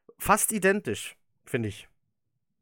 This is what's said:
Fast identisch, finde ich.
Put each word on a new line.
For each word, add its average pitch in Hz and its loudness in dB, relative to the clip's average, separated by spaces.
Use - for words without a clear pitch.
Fast - 2
identisch, 196 0
finde 113 -2
ich. - -12